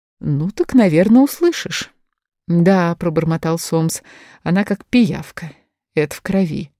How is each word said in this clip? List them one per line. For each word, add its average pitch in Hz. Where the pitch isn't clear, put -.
«Ну 151
так, -
наверное, 208
услышишь». -
«Да», 170
пробормотал 160
Сомс, 165
«она 185
как -
пиявка. 156
Это 151
в -
крови». 160